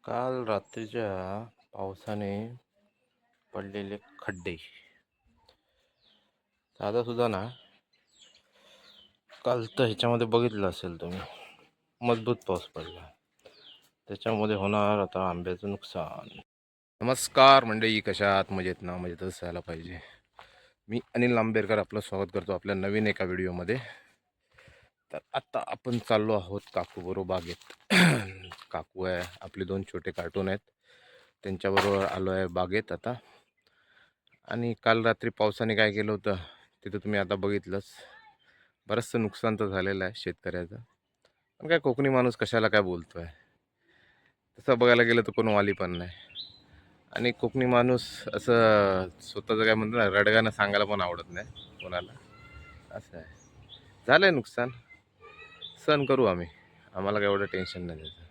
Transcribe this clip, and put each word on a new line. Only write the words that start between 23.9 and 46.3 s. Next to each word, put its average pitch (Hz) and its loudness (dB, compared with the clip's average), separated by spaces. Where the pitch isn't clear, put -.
तर - -10
आता - -6
आपण 120 -6
चाललो 110 4
आहोत 98 -4
काकू 90 -6
बरोबर 92 -6
बागेत. 87 -6
<clears throat> 110 2
काकू 92 -8
आहे, 90 -2
आपले 92 -8
दोन 95 -4
छोटे 90 -8
कार्टून 95 -4
आहेत, 98 -2
त्यांच्याबरोबर 98 0
आलो 95 -2
आहे 92 -2
बागेत 92 -4
आता. 110 -6
आणि 117 -4
काल 113 4
रात्री 113 0
पावसाने 107 0
काय 107 2
केलं 107 -2
होतं, 101 -2
ते 98 -8
तर 104 -6
तुम्ही 104 -2
आता 98 0
बघितलंच. 101 -4
बरंचसं 117 -2
नुकसान 107 -2
तर 104 -2
झालेलं 95 -2
आहे 95 -6
शेतकऱ्याचं, 90 -8
पण 160 -12
काय 165 2
कोकणी 139 0
माणूस 123 2
कशाला 110 0
काय 104 4
बोलतोय, 87 -6
तसं 123 2
बघायला 120 8
गेलं 117 6
तर 104 -4
कोण 113 2
वाली 101 4
पण 90 -4
नाही. 87 -12